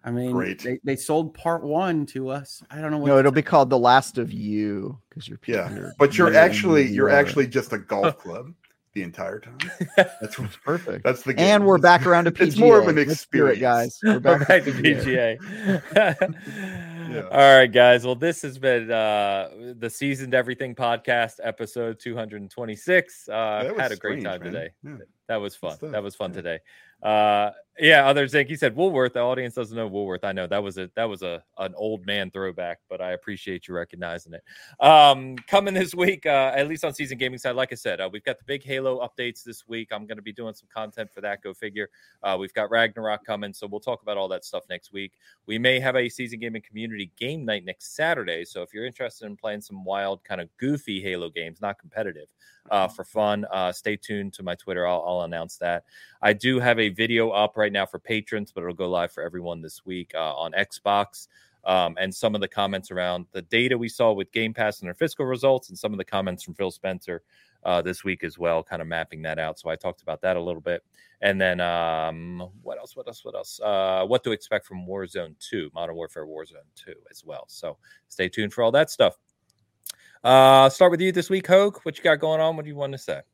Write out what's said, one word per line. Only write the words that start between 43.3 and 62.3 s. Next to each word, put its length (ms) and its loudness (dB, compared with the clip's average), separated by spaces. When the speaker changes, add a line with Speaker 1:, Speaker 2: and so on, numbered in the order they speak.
Speaker 4:
so 140 -16
we'll 140 -12
talk 220 -8
about 140 -6
all 120 -4
that 160 -8
stuff 260 -12
next 220 -14
week. 220 -14
We 120 -6
may 220 2
have 160 -2
a 120 0
Season 300 -12
Gaming 240 -10
community 540 -12
game 280 -10
night 220 -6
next 300 -16
Saturday. 500 -4
So 160 -14
if 100 -16
you're 140 -12
interested 400 -12
in 100 -16
playing 260 -10
some 220 -18
wild, 400 -6
kind 160 -10
of 80 -14
goofy 440 -6
Halo 260 -6
games, 320 -12
not 180 -8
competitive, 500 -12
uh, 180 2
for 160 -12
fun, 460 -2
uh, 220 -2
stay 240 -6
tuned 380 -10
to 100 -18
my 100 -8
Twitter. 320 -6
I'll, 200 -2
I'll 160 -4
announce 360 -10
that. 260 -4
I 100 4
do 280 0
have 180 2
a 100 0
video 420 -2
up 280 0
right 140 0
now 120 -2
for 140 -12
patrons, 540 -8
but 100 -10
it'll 120 -8
go 140 -6
live 240 -4
for 100 -12
everyone 380 -10
this 240 -20
week, 300 -12
uh, 200 -6
on 180 -10
Xbox. 760 -4
Um, 360 0
and 140 -6
some 200 -2